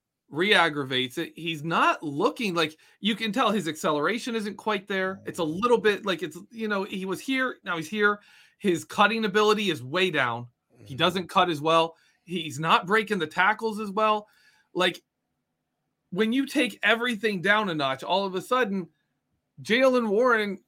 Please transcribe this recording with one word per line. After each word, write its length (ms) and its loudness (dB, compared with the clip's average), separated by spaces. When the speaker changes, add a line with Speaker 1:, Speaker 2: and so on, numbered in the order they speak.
Speaker 1:
re-aggravates 880 2
it. 160 -6
He's 280 -8
not 380 2
looking 540 -2
like, 200 -2
you 140 0
can 160 -4
tell 200 2
his 160 0
acceleration 680 -2
isn't 220 -6
quite 300 -4
there. 400 -4
It's 100 -10
a 60 -2
little 340 2
bit 300 2
like, 160 -2
it's, 160 -10
you 180 -8
know, 160 -2
he 220 -8
was 140 -4
here, 440 -2
now 140 -4
he's 100 -6
here. 320 0
His 260 0
cutting 420 2
ability 440 4
is 140 -2
way 260 0
down. 380 0
He 140 -16
Speaker 2:
Mm-hmm. 40 -12
Speaker 1:
doesn't 320 0
cut 200 4
as 120 -2
well. 340 2
He's 360 -8
not 280 2
breaking 320 0
the 80 -2
tackles 520 -2
as 120 -8
well. 360 0
Like, 280 0
when 220 0
you 120 0
take 360 -2
everything 600 0
down 280 2
a 60 -2
notch, 280 -2
all 220 0
of 100 -6
a 60 -4
sudden, 460 0
Jaylen 460 4
Warren 600 2